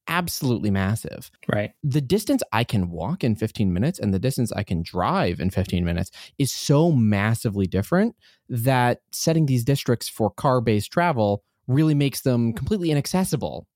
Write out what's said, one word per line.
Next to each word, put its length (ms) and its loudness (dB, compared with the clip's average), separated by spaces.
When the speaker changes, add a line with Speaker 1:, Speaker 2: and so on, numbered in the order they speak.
Speaker 1:
absolutely 640 -2
massive. 600 -2
Speaker 2:
Right. 200 0
Speaker 1:
The 200 0
distance 400 0
I 120 2
can 260 0
walk 340 -4
in 100 2
fifteen 380 -2
minutes 260 0
and 140 0
the 60 0
distance 340 -2
I 100 -4
can 200 -2
drive 580 -2
in 80 0
fifteen 380 0
minutes 240 -2
is 160 -2
so 400 2
massively 720 2
different 480 0
that 500 2
setting 360 0
these 180 2
districts 420 0
for 220 -2
car-based 640 0
travel 520 2
really 280 4
makes 260 0
them 320 2
completely 380 -2
inaccessible 840 -2